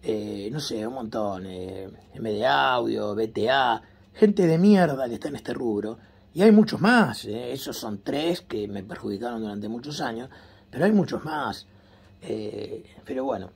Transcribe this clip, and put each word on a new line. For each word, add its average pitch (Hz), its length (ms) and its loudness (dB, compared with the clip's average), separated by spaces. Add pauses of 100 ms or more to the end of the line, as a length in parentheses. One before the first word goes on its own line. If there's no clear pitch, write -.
eh, 104 500 -4
no 151 80 -6
sé, 110 260 -6
un 123 80 -6
montón, 107 520 -4
eh, 95 440 -10 (240)
M 113 180 -4
de 107 140 0
Audio, 117 680 0
B 110 140 -2
T 110 220 -2
A, 127 320 2 (320)
gente 202 320 4
de 160 120 4
mierda 170 500 6
que 117 60 -6
está 151 140 -8
en 143 80 -8
este - 160 -10
rubro. 110 460 -2 (340)
Y 165 100 0
hay 220 100 10
muchos 208 280 6
más, 190 440 4
eh, 117 280 -6
esos 139 240 -8
son 104 260 -8
tres 165 400 -2
que 104 260 -6
me 101 160 -8
perjudicaron 110 580 -8
durante 104 260 -6
muchos 127 320 -10
años, 123 300 -8 (400)
pero 131 140 -2
hay 208 80 6
muchos 185 320 2
más. 135 420 -6 (560)
Eh, 107 640 -8 (200)
pero 131 200 -6
bueno 104 320 -4